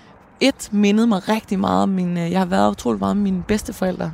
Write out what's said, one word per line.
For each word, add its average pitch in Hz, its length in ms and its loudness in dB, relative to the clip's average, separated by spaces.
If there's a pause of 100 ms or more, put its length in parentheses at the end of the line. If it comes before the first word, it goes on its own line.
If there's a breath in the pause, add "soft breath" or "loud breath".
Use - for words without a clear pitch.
(400 loud breath)
et - 320 0
mindede 208 360 4
mig 196 220 0
rigtig 214 300 -2
meget 190 240 2
om 196 60 0
mine, 180 300 -2
jeg 170 200 -2
har 190 60 0
været 196 260 2
utrolig 214 280 -4
meget 196 180 0
med 208 60 0
mine 190 200 -2
bedsteforældre 185 720 -4